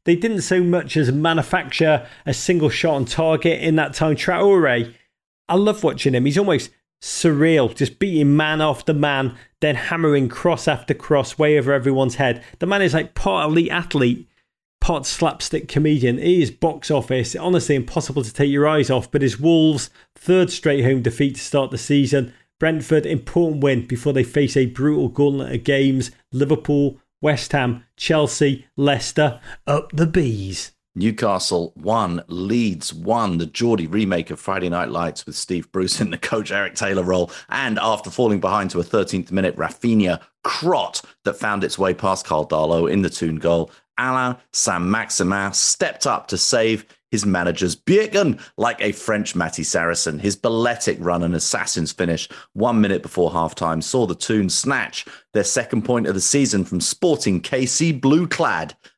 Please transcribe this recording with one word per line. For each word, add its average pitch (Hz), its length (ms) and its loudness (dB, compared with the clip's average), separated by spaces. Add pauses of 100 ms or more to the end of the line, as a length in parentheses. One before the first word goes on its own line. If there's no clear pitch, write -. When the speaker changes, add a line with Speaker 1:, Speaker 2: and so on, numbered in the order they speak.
Speaker 1:
they 170 120 6
didn't 208 260 -2
so 185 200 2
much 170 340 0
as 135 160 2
manufacture 156 960 0 (180)
a 139 80 -2
single 156 380 2
shot 156 240 0
on 135 120 0
target 160 540 0
in 160 160 2
that 143 160 0
time. 156 220 0
Traore, 170 800 2 (540)
I 165 80 0
love 202 260 2
watching 131 320 0
him. 123 100 2
He's 143 140 2
almost 190 320 0 (320)
surreal, 156 720 2
just - 240 -4
beating 151 380 4
man 156 260 2
after 156 320 0
man, 139 420 0 (240)
then 147 140 2
hammering 147 560 2
cross - 380 -2
after 147 260 0
cross - 440 -2
way 151 200 6
over 135 140 2
everyone's 131 420 2
head. 127 280 0 (180)
The 170 60 -2
man 202 160 2
is, 170 120 2
like, 160 200 -2
part 170 360 0
elite 165 200 2
athlete, 139 560 -2 (540)
part 147 240 0
slapstick - 640 -4
comedian. 143 500 2
He 175 240 2
is 117 80 0
box 160 400 -4
office, 127 460 0
honestly 160 380 0
impossible 135 480 -2
to 110 100 -8
take 143 180 2
your 143 180 4
eyes 151 220 2
off. 127 200 0
But 139 120 0
his 113 180 0
Wolves' 156 500 4 (240)
third 180 360 2
straight 143 340 0
home 131 180 4
defeat 127 340 0
to - 60 -12
start 139 280 -2
the 113 80 -6
season. 139 540 2 (260)
Brentford, 160 480 0
important 156 560 0
win 131 240 2
before 127 260 -2
they 131 100 2
face 139 320 0
a 135 120 4
brutal 143 420 0
gauntlet 139 460 0
of 117 100 -4
games. 135 460 2 (200)
Liverpool, 143 680 0 (240)
West 147 300 -2
Ham, 123 320 0 (120)
Chelsea, 147 680 0 (100)
Leicester, 139 640 0 (260)
up 147 280 -2
the 165 120 2
bees. 113 640 -2 (220)
Speaker 2:
Newcastle 95 800 0
one, 90 540 -2
Leeds 95 640 -2
one. 92 460 -2
The 85 80 -2
Geordie 107 400 -2
remake 92 440 -2
of 80 80 -10
Friday 95 300 -4
Night 85 220 -4
Lights 82 340 -6
with - 120 -14
Steve - 360 -6
Bruce 92 300 -2
in 104 80 -2
the 110 80 -8
coach 107 340 -4
Eric 98 220 -4
Taylor 98 300 -2
role. 90 260 0 (180)
And 127 300 -4
after 110 320 -2
falling 107 300 0
behind 98 320 0
to 87 80 -2
a 85 40 0
thirteenth 92 480 -2
minute 92 240 0
Rafinha 92 640 0 (240)
crot - 580 -2 (220)
that 104 140 -4
found 101 260 -2
its - 140 -4
way 92 160 2
past 95 320 -2
Carl 78 200 -2
Darlow 80 440 2
in 98 100 2
the 87 80 2
Toon 80 280 -4
goal, 82 340 0 (280)
Alain 127 380 -2 (160)
Saint-Maximin 98 1000 -2
stepped - 520 -2
up 107 220 -2
to 98 100 -6
save 113 460 0 (260)
his 101 160 -2
manager's 87 480 0
Björken 202 640 2 (160)
like 117 240 -2
a 104 120 -2
French - 420 -4
Matty 82 300 -4
Saracen. 82 560 -2
His 98 160 -2
balletic 117 640 -2
run 87 220 -2
and 85 120 0
assassin's - 580 -4
finish 85 360 -4 (240)
one 113 280 0
minute 98 220 0
before 85 300 0
halftime 80 500 -2
saw 123 240 0
the 87 80 -2
Toon 104 340 0
snatch - 560 -4 (300)
their 101 100 2
second 120 380 -2
point 120 240 0
of 95 80 0
the 95 60 -2
season 110 440 0
from 90 160 -4
sporting 143 600 0
K 131 260 -2
C 160 260 0
blue-clad 135 840 0 (220)